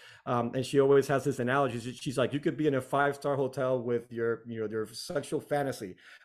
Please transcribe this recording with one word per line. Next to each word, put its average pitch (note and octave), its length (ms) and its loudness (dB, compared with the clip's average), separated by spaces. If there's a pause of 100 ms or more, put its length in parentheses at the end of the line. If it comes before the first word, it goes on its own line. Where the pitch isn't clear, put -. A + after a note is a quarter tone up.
(260)
Um, A#2+ 300 0
and C3 100 0
she C#3 140 4
always C#3 300 6
has C#3 160 2
this B2+ 140 -2
analogy. B2 380 2
She, A#2+ 140 -8
she's B2 260 -6
like, A#2 140 2
"You C#3 80 -2
could D3 160 -2
be D3+ 120 0
in C#3 80 2
a B2+ 60 0
five-star C#3 540 0
hotel C3 460 0
with A#2 320 -2
your, A#2 340 -2
you A2+ 140 -8
know, G#2+ 80 -2
your A2 180 -4
sexual C#3+ 540 -6
fantasy. C3+ 540 -4 (300)